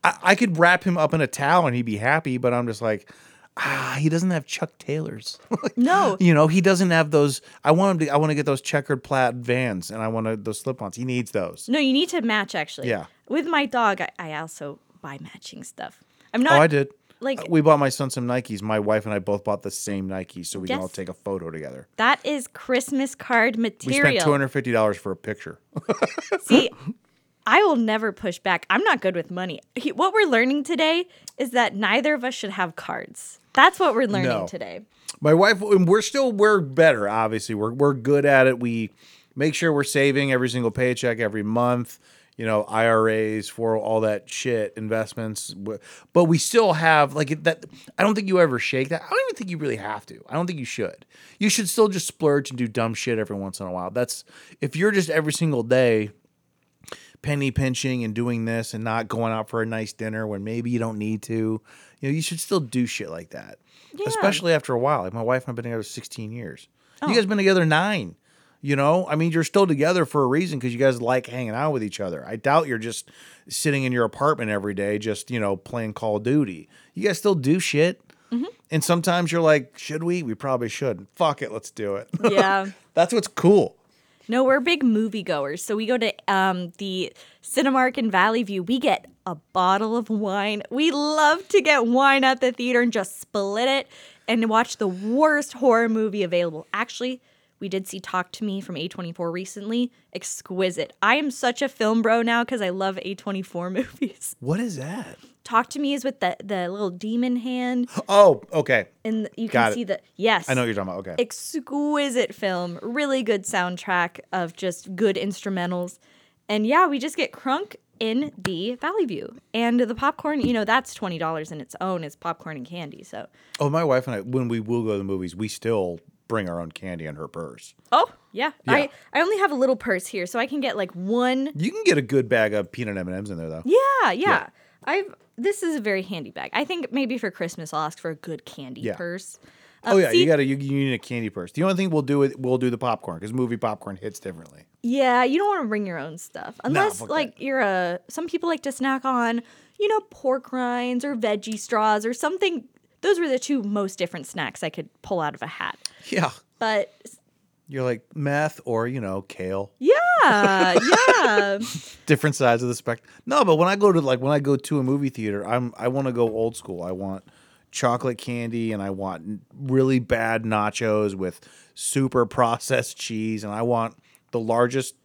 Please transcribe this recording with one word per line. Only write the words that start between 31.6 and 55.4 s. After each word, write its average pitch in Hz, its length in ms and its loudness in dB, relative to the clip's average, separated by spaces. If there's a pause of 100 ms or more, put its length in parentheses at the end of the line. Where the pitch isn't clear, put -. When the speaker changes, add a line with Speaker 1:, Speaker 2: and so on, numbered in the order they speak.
Speaker 2:
neither 247 400 0
of 247 100 -4
us 254 100 -4
should 202 160 -8
have 185 260 -4
cards. - 600 -12 (160)
That's 330 260 6
what 302 140 2
we're 254 120 2
learning 190 240 0
Speaker 1:
No. 101 160 -2
Speaker 2:
today. 90 360 -12 (380)
Speaker 1:
My 151 140 6
wife, 196 260 6
and 196 280 6
we're 208 140 6
still, 269 300 0
we're 208 280 6
better, 135 480 4
obviously. 110 460 0
We're, 107 180 -2
we're 139 220 4
good 139 300 2
at 135 220 8
it. 123 140 2
We 117 300 -2 (440)
make 147 200 0
sure 165 180 0
we're 143 120 2
saving 139 480 2
every 127 160 2
single 117 220 0
paycheck 123 480 0
every 107 240 -2
month. 120 560 0 (380)
You 113 100 -6
know, 107 180 2
I 110 220 2
R 113 220 6
As, 110 400 -2
for 113 280 -2
all 110 260 0
that 107 280 -2
shit, 113 460 -2
investments. 110 720 -6
W-, 101 300 -10 (340)
but 175 120 6
we 160 140 4
still 220 360 4
have, 156 400 4
like, 147 180 -2
it, 151 120 -6
that. 165 220 0 (320)
I - 40 4
don't 208 120 4
think 202 140 -4
you 185 120 4
ever 135 180 4
shake 135 320 -2
that. 165 120 -4
I - 80 -16
don't 480 180 0
even - 80 -6
think 190 140 -10
you 165 80 -8
really 135 180 -4
have 104 300 -8
to. - 220 -20
I 123 60 -10
don't 170 120 0
think 175 120 -6
you 131 60 -8
should. - 400 -6 (340)
You 202 120 2
should 202 180 0
still 214 200 4
just 190 180 -2
splurge 143 440 0
and 131 60 -10
do 120 120 -2
dumb 113 260 -2
shit 113 240 -2
every 104 180 -4
once 98 240 -8
in 95 60 -8
a 90 60 -8
while. 90 180 -6
That's, 120 340 -4 (360)
if 139 160 -6
you're 202 160 2
just 175 180 0
every 156 220 -4
single 143 320 -2